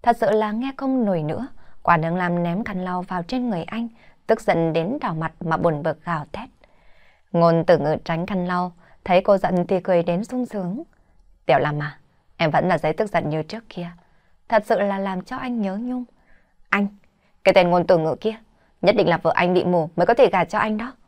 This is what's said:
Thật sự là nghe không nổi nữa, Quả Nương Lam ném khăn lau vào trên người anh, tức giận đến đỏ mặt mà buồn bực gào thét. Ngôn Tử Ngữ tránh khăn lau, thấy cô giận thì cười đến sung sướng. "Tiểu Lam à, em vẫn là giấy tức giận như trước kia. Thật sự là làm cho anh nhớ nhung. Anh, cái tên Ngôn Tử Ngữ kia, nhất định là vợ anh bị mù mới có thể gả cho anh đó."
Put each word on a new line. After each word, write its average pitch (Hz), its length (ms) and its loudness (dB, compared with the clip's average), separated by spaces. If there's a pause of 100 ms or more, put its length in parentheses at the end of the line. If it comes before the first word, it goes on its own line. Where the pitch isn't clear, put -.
Thật 233 180 4
sự 208 100 2
là 214 220 2
nghe 254 240 -4
không 262 280 0
nổi 180 180 0
nữa, 156 240 -4 (360)
Quả 170 140 4
Nương 165 200 -2
Lam 175 260 -2
ném 175 220 -2
khăn 185 200 -8
lau 180 180 -6
vào 185 200 -8
trên 247 280 -4
người 170 140 -4
anh, 233 240 -8 (380)
tức 226 140 2
giận 165 320 0
đến 170 280 -2
đỏ 196 140 -4
mặt 160 260 -6
mà 160 160 0
buồn 160 260 0
bực 160 220 -4
gào 160 280 -4
thét. 233 160 -12 (840)
Ngôn 165 320 4
Tử 170 140 6
Ngữ 147 260 0
tránh 170 220 -4
khăn 185 200 -4
lau, 180 260 -4 (320)
thấy 185 160 4
cô 196 180 4
giận 180 280 0
thì 190 140 0
cười 180 220 2
đến 175 220 -2
sung 254 220 -6
sướng. 202 360 -6 (640)
"Tiểu 151 120 4
Lam 147 240 -2
à, 147 160 -10 (380)
em 165 140 0
vẫn 165 180 0
là 175 100 2
giấy 156 140 -2
tức 214 180 -2
giận 156 200 -2
như 156 120 -4
trước 214 260 -12
kia. 175 220 -10 (580)
Thật 220 180 2
sự 196 140 0
là 196 180 -2
làm 190 260 -6
cho - 120 -12
anh 247 260 -6
nhớ 196 140 -4
nhung. 247 280 -6 (640)
Anh, 202 200 0 (560)
cái 190 100 6
tên 180 160 6
Ngôn 175 160 2
Tử 175 120 6
Ngữ 160 220 0
kia, 220 140 -4 (480)
nhất 196 140 4
định 175 120 2
là 170 80 2
vợ 160 180 0
anh 180 200 2
bị 180 100 2
mù 175 320 0
mới 175 100 2
có 240 80 4
thể 233 180 6
gả 185 120 0
cho - 140 -6
anh 214 180 -2
đó." 240 160 -8 (160)